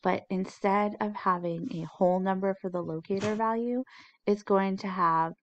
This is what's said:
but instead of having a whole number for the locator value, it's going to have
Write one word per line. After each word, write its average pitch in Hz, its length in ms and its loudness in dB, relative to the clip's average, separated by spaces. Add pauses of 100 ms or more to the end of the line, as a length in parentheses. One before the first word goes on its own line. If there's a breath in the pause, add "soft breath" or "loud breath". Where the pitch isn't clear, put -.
but 185 280 2
instead 202 720 0
of 208 120 -4
having 175 600 -2
a 160 180 -6
whole 180 260 4
number 190 440 0
for 185 80 -4
the 180 100 -4
locator 190 540 -2
value, 233 500 -2 (420 loud breath)
it's 208 160 2
going 190 360 2
to 202 100 -6
have 170 540 2